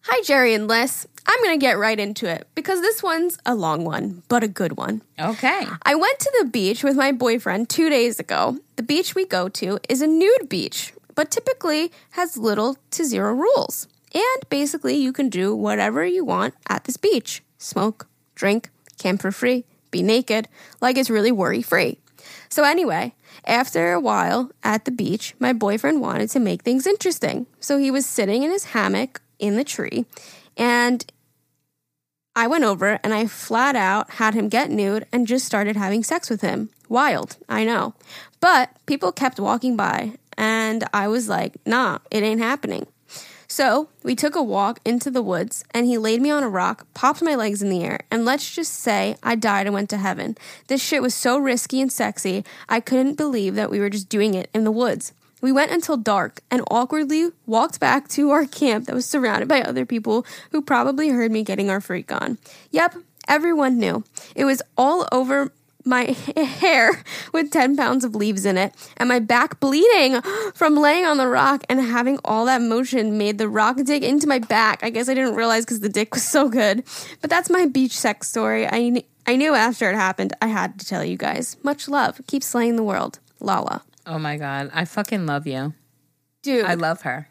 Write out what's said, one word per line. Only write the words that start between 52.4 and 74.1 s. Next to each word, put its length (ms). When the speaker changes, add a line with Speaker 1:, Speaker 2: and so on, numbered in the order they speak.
Speaker 1:
I 120
couldn't 360
believe 400
that 140
we 100
were 100
just 180
doing 260
it 200
in 100
the 80
woods. 400
We 100
went 200
until 240
dark 440
and 180
awkwardly 600
walked 340
back 300
to 200
our 160
camp 400
that 80
was 120
surrounded 420
by 120
other 240
people 400
who 100
probably 460
heard 240
me 100
getting 260
our 120
freak 320
on. 260
Yep, 240
everyone 500
knew. 280
It 80
was 180
all 320
over 420
my 200
<laughs> 320
hair 640
with 180
ten 260
pounds 280
of 100
leaves 300
in 120
it, 160
and 120
my 100
back 400
bleeding 640
<gasps> 320
from 220
laying 300
on 100
the 100
rock 420
and 120
having 440
all 200
that 180
motion 560
made 200
the 100
rock 360
dig 200
into 240